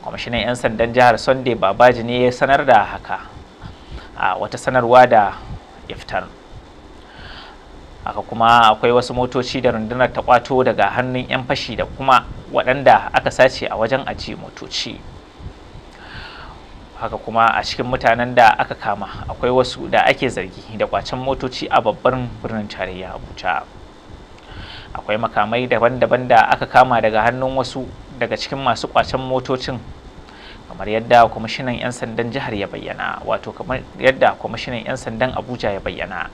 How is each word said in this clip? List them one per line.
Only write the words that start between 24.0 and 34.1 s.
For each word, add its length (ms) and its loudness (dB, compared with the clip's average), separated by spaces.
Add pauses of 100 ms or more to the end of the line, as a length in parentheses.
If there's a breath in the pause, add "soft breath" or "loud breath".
Akwai 240 -6
makamai 480 -2
daban-daban 640 2
da 240 6
aka 160 0
kama 320 6
daga 240 2
hannun 320 0
wasu 320 -4 (320)
daga 160 -2
cikin 240 -8
masu 320 -2
kwacen 320 0
motocin, 560 -4 (880 loud breath)
kamar 240 -10
yadda 400 6
kwamishinan 480 -6
'yan 160 -6
sandan 400 -6
jihar 160 -6
ya 160 -4
bayyana, 560 -8
wato 320 -6
kamar 240 -8 (160)
yadda 400 2